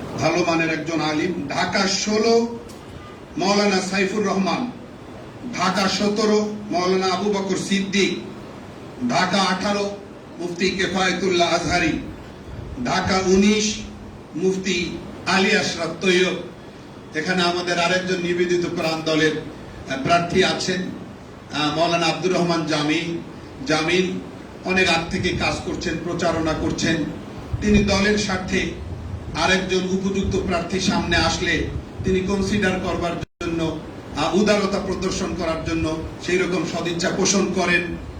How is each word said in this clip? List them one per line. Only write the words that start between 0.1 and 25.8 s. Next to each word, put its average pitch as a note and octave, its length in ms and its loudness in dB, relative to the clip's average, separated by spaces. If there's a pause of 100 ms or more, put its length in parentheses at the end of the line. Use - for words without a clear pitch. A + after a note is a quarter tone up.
ভালো E3 280 2
মানের E3 220 2
একজন D#3 320 -2
আলিম। D#3 480 0
ঢাকা F#3 380 0
ষোলো, A#3 720 2 (760)
মাওলানা G3+ 440 4
সাইফুর G3 440 0
রহমান। F#3 460 0 (840)
ঢাকা F#3+ 360 2
সতেরো, G#3+ 640 2 (160)
মাওলানা F#3+ 420 2
আবু G3+ 200 0
বকর F#3+ 240 0
সিদ্দিক। G3 600 0 (920)
ঢাকা F3+ 280 2
আঠারো, G3+ 520 0 (500)
মুফতি F3 300 0
কেফায়েতুল্লাহ F#3 840 2
আজহারি। E3+ 460 2 (840)
ঢাকা F#3 400 2
উনিশ, G#3 500 6 (600)
মুফতি F#3 640 0 (300)
আলী G3 300 4
আশরাফ E3 480 -2
তৈয়ব। F3+ 300 4 (840)
এখানে F3+ 260 0
আমাদের F3 360 0
আরেকজন F3+ 440 0
নিবেদিত F3 420 2
প্রাণ D#3+ 400 -2
দলের, D#3 320 4
আহ, - 640 -8
প্রার্থী F4 400 4
আছেন, - 380 0 (720)
আহ, D3 240 0
মাওলানা E3+ 300 4
আব্দুর D#3+ 260 0
রহমান E3+ 320 2
জামিল। D#3 520 0 (500)
জামিল F3 440 2 (540)
অনেক F#3 240 4
আগ - 220 0
থেকে F3+ 180 0
কাজ - 260 0 (100)
করছেন, E3 380 -4